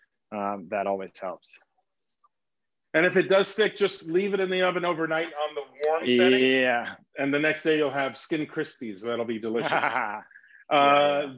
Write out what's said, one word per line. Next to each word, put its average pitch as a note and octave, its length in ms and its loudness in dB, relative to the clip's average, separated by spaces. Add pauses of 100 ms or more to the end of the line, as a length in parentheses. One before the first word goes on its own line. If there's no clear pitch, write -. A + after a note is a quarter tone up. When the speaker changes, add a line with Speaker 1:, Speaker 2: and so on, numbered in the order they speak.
(320)
Speaker 1:
um, G2+ 380 -6
that G2+ 160 -2
always G2 240 -4 (100)
helps. - 380 -12 (1400)
Speaker 2:
And D#3+ 120 4
if F3+ 120 2
it D#3+ 120 2
does G3 180 4
stick, G3+ 280 0
just F#3 340 -2
leave G3 240 0
it G3 60 0
in F#3 100 0
the F#3 120 0
oven F3+ 240 0
overnight E3 420 -2
on D3+ 280 -6
the C#3+ 60 -6 (260)
warm D#3+ 200 0
setting. B2+ 360 4
Speaker 1:
Yeah. B2 500 2 (240)
Speaker 2:
And C#3 160 -2
the D3 60 2
next D3+ 240 0
day D#3 140 2
you'll D3 140 2
have C3+ 260 -4
skin D3+ 280 -4
crispies. A#2 580 -10
That'll A#2 220 -4
be A2+ 140 -4
delicious. A2+ 340 -2
Speaker 1:
<laughs> A2+ 500 -2 (460)
Speaker 2:
Uh, D3+ 60 2
Speaker 1:
Yeah, C#3+ 460 6
yeah. C#3 160 -8